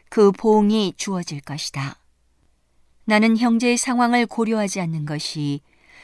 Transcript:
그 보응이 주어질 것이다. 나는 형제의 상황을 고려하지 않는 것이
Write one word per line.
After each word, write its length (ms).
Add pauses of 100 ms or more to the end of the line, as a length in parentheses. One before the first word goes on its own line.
그 220
보응이 640
주어질 460
것이다. 560 (1080)
나는 320
형제의 400
상황을 500
고려하지 520
않는 280
것이 540 (420)